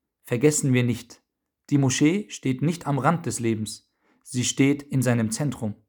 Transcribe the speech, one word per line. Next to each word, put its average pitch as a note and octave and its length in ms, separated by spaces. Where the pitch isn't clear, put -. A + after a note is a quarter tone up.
Vergessen C#3 500
wir B2 140
nicht, - 360
die C#3+ 80
Moschee D3 520
steht C3 320
nicht - 260
am C#3+ 100
Rand E3 280
des - 160
Lebens, A2 500
sie B2 240
steht C#3+ 380
in C3+ 180
seinem A#2 300
Zentrum. A#2+ 440